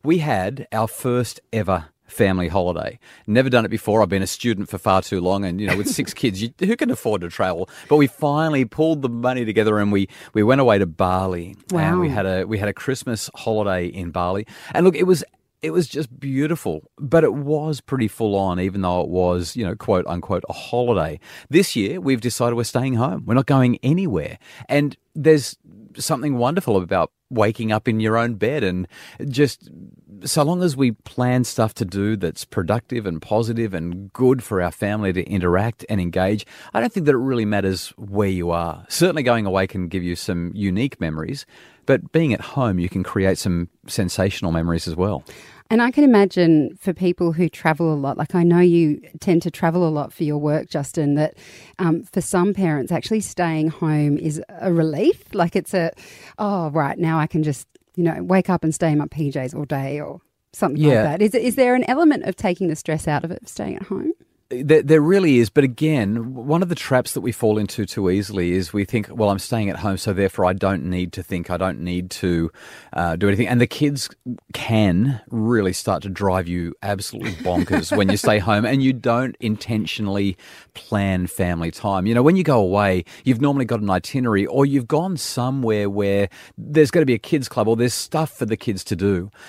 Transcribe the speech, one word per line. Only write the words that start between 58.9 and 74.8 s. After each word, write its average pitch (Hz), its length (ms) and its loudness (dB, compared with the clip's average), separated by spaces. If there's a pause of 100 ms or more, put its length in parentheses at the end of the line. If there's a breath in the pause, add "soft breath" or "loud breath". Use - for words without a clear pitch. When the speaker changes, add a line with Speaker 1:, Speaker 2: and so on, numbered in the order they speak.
Speaker 2:
in 147 60 2
my 147 120 0
P 143 220 -4
Js 131 240 -6
all 151 80 -6
day," 139 360 -4
or 151 200 -12 (320)
something 147 280 -2
Speaker 1:
Yeah. 135 220 6
Speaker 2:
like 147 160 0
that. 202 40 4
Is, 214 120 4
is 240 220 0
there 247 180 4
an 254 160 2
element 294 360 4
of 185 100 -4
taking 180 320 0
the 160 80 -2
stress 156 320 -4
out 147 160 0
of 170 80 -8
it, - 160 -14
staying - 260 -8
at - 80 -12
home? 254 300 -4 (360)
Speaker 1:
There, 139 320 4
there 151 200 6
really 165 400 6
is. 117 100 4
But 143 140 4
again, 120 680 0
one 139 300 0
of 185 60 -2
the 170 80 -4
traps - 380 0
that 131 60 -4
we 110 120 -2
fall 107 260 0
into 104 260 -4
too 98 260 -2
easily 95 420 0
is 90 200 -2
we 101 120 0
think, 107 260 -4
"Well, 107 180 0
I'm 98 120 0
staying 107 300 -4
at 87 100 -6
home, 98 160 -2
so 104 160 -4
therefore 95 320 0
I 90 80 4
don't 95 320 -2
need 90 300 -4
to 90 100 -10
think, 87 260 -8
I 90 60 -2
don't 87 240 -4
need 90 300 -6 (120)
to, 85 300 0 (400 loud breath)
uh, 85 240 -2
do 95 100 0
anything." 101 220 2
And 120 120 2
the 120 60 6
kids 143 420 -2 (440)
can 110 680 2 (100)